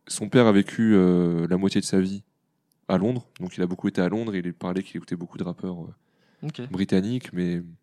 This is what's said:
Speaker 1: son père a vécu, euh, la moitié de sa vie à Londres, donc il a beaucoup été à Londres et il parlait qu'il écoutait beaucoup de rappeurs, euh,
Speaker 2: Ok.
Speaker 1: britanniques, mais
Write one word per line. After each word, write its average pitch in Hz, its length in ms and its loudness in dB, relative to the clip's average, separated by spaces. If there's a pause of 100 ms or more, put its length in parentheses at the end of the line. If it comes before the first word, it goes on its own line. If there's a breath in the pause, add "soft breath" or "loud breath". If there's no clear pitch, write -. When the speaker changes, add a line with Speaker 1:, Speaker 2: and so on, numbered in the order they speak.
Speaker 1:
son - 220 -8
père 123 180 6
a 110 60 6
vécu, 107 420 4
euh, 90 540 4
la 87 80 0
moitié 98 240 0
de 92 60 -6
sa 98 140 0
vie 98 220 -2 (640)
à 98 100 2
Londres, 117 280 -2 (140)
donc 90 160 -10
il 92 60 -2
a 90 40 0
beaucoup 90 220 -4
été 98 140 -2
à 90 80 0
Londres 110 240 -4
et 92 100 -4
il 87 80 -6
parlait 92 300 -6
qu'il - 160 -10
écoutait 90 180 -10
beaucoup 87 220 -12
de 92 60 -6
rappeurs, 90 360 -10
euh, - 640 -18
Speaker 2:
Ok. 139 240 -10
Speaker 1:
britanniques, 98 600 -2
mais 87 300 -4 (200)